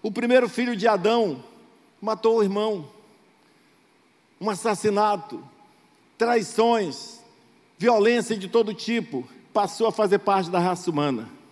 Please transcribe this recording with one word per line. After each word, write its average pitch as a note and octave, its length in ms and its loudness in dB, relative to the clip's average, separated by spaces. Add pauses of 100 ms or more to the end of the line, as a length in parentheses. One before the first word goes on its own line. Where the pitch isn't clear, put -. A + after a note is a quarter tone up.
O G#3+ 80 -4
primeiro A#3+ 380 4
filho A#3+ 260 -4
de G#3 140 0
Adão G3+ 560 0 (560)
matou A3 380 0
o G#3+ 40 4
irmão, G3+ 460 -2 (1500)
um G3+ 80 -4
assassinato, G#3 960 -2 (720)
traições, A3+ 1040 0 (580)
violência A3+ 600 2
de F#3+ 100 -10
todo A3 240 2
tipo, F#3+ 560 -6 (240)
passou G#3+ 340 0
a G#3+ 60 0
fazer G3+ 280 2
parte F#3+ 280 0
da F3+ 100 0
raça F3 320 0
humana. C#3+ 380 -2 (240)